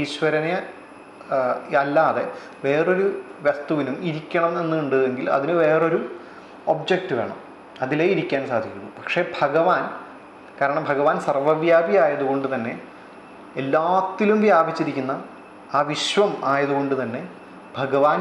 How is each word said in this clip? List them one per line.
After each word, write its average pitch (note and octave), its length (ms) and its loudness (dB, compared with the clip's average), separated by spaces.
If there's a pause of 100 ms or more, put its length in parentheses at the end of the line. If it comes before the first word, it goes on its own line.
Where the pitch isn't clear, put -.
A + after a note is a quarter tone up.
ഈശ്വരനെ, D#3 540 0 (840)
ഏഹ്, B2+ 460 -2
അല്ലാതെ C#3+ 420 2 (400)
വേറൊരു E3+ 420 2 (400)
വസ്തുവിനും C#3+ 500 -2 (120)
ഇരിക്കണം E3 440 -2 (100)
എന്നുണ്ടെങ്കിൽ C3+ 640 0 (100)
അതിന് C#3+ 260 0
വേറൊരു D#3+ 380 2 (720)
ഒബ്ജക്റ്റ് D#3 480 0
വേണം, G#2 180 -6 (460)
അതിലേ D3 300 0
ഇരിക്കാൻ D3 360 -2
സാധിക്കുള്ളൂ. G2+ 480 -4
പക്ഷേ - 220 -2 (180)
ഭഗവാൻ, D#3 460 2 (760)
കാരണം C#3+ 320 0
ഭഗവാൻ D3 260 2 (120)
സർവ്വവ്യാപി D#3+ 720 4
ആയതുകൊണ്ട് C#3 520 0
തന്നെ, A#2+ 200 -4 (880)
എല്ലാത്തിലും F#3 840 2
വ്യാപിച്ചിരിക്കുന്ന D#3+ 680 2 (640)
ആ C#3+ 120 4
വിശ്വം F3+ 420 0 (200)
ആയതുകൊണ്ട് C#3 500 2
തന്നെ B2 220 -6 (560)
ഭഗവാൻ C#3 420 2